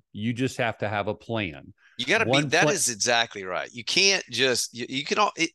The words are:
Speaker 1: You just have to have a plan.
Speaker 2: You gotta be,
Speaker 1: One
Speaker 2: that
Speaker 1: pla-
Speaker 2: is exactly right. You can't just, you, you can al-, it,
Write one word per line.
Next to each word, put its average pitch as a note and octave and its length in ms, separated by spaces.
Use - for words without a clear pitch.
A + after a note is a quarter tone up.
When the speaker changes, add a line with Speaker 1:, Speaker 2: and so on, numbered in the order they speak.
Speaker 1:
You A2 200
just B2 240
have A2+ 220
to G#2+ 100
have G2+ 180
a G#2+ 80
plan. F#2+ 580
Speaker 2:
You A#2+ 80
gotta E3 200
be, A2 60
Speaker 1:
One C#3+ 180
Speaker 2:
that E3 140
Speaker 1:
pla- G3+ 80
Speaker 2:
is F#3 180
exactly A#2 540
right. E2+ 280
You A#2+ 120
can't F#3+ 460
just, B2 460
you, A#2+ 140
you C3+ 140
can F#3 160
al-, G#3 160
it, E3 200